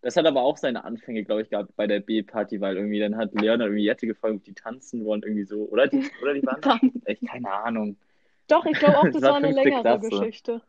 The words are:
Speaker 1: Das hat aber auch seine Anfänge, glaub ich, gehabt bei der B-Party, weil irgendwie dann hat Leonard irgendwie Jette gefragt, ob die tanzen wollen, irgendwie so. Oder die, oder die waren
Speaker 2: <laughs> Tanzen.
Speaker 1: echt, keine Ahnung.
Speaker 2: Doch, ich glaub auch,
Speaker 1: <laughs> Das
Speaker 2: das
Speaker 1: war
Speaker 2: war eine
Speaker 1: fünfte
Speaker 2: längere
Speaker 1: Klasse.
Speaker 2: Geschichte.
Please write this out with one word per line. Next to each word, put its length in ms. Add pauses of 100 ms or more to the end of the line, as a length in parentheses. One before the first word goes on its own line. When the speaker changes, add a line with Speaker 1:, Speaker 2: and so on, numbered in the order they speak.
Speaker 1:
Das 140
hat 100
aber 160
auch 160
seine 260
Anfänge, 400
glaub 160
ich, 80
gehabt 280
bei 100
der 140
B-Party, 600
weil 160
irgendwie 240
dann 160
hat 180
Leonard 340
irgendwie 180
Jette 200
gefragt, 300
ob 80
die 80
tanzen 520
wollen, 180
irgendwie 220
so. 200
Oder 240
die, 160 (180)
oder 120
die 120
waren 160
Speaker 2:
<laughs> 0
Tanzen. 440
Speaker 1:
echt, 200
keine 240
Ahnung. 460 (500)
Speaker 2:
Doch, 200
ich 120
glaub 180
auch, 60
Speaker 1:
<laughs> 20
Das 100
Speaker 2:
das 80
Speaker 1:
war 80
Speaker 2:
war 80
eine 100
Speaker 1:
fünfte 160
Speaker 2:
längere 180
Speaker 1:
Klasse. 280
Speaker 2:
Geschichte. 580